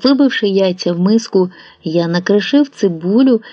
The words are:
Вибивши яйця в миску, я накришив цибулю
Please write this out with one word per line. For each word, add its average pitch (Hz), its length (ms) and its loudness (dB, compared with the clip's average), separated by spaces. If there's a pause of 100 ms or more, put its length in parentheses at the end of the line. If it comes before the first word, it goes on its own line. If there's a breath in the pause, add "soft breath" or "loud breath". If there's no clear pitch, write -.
Вибивши 262 460 2
яйця 190 440 -2
в 175 80 -4
миску, 190 500 0 (340 loud breath)
я 170 240 -2
накришив 202 600 0
цибулю 208 760 0 (100)